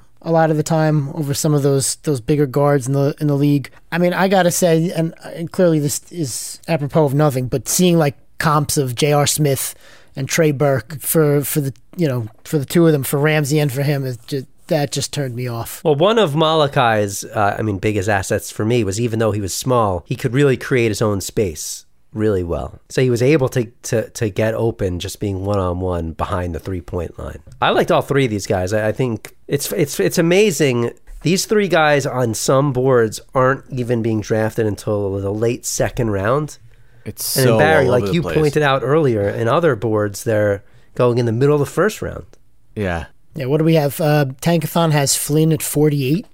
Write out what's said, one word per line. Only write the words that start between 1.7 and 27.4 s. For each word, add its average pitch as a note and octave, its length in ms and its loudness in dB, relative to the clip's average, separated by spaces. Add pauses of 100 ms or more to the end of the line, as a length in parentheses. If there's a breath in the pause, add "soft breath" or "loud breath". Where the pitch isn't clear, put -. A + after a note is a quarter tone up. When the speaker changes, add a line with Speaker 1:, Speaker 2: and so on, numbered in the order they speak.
Speaker 1:
those C#3 180 -2
bigger D3 240 0
guards C#3+ 420 2
in C3+ 60 -2
the, C#3 260 2
in D3+ 80 0
the C#3+ 80 2
league. C#3+ 340 2 (220 soft breath)
I E3+ 60 -2
mean, F3 160 2
I F3+ 160 0
gotta F3+ 220 4
say, E3 400 2
and, E3 220 -2 (120)
and E3 260 -10
clearly E3 280 2
this - 300 -4
is - 600 -8
apropos D3+ 340 0
of C3+ 100 2
nothing, C3 360 0
but C3+ 180 -4
seeing, F3+ 300 2
like, D3 180 2 (220)
comps D3+ 400 0
of C3 180 -2
J D3 160 2
R D3 160 4
Smith - 480 -2 (400 soft breath)
and C#3 140 -6
Trey D#3 240 2
Burke C#3 480 -2
for, D3 420 2
for - 160 -4
the, C3+ 140 -2 (240)
you E3+ 100 0
know, B2 220 -4 (160)
for D#3 140 -2
the C3 60 -2
two E3+ 220 4
of D#3+ 60 6
them, C#3 100 0
for C#3+ 160 -2
Ramsey D3+ 400 2
and C#3+ 140 2
for C#3 100 -4
him, C#3 220 -2
it B2 200 -8
ju-, C3+ 220 -8 (200)
that D3 240 0
just - 200 -6
turned C3 240 -6
me B2 120 -6
off. A#2 360 -8
Speaker 2:
Well, D3+ 120 4
one G#3 240 4
of D#3 160 2
Malachi's, C3+ 880 2
uh, G#2 340 0
I A2 60 -4
mean, G2+ 160 -2
biggest G#2 280 -2
assets G2+ 440 -2
for A2 120 -6
me A#2 200 2
was F#2+ 180 -2
even A2+ 160 -2
though A2 140 2
he G#2 100 -4
was F#2 100 -6
small, A2 540 0
he C3 100 -6
could A#2 160 -4
really C3+ 260 2
create A#2 320 0
his G2+ 120 -4
own G#2 200 0
space - 680 -6 (260)
really G#2+ 300 0
well. D#2 360 -6 (100)
So C#3 120 -2
he B2+ 80 2
was A#2+ 140 0
able C3 260 4
to, B2 160 -2
to, - 460 -6
to A2 180 -4
get A2 240 -2
open A2 460 -2
just F#2 200 -10
being G2 240 -4
one-on-one F2+ 680 -2
behind F2 400 -4
the D#2 60 -8
three-point F2 580 -8
line. D2 240 -12 (180)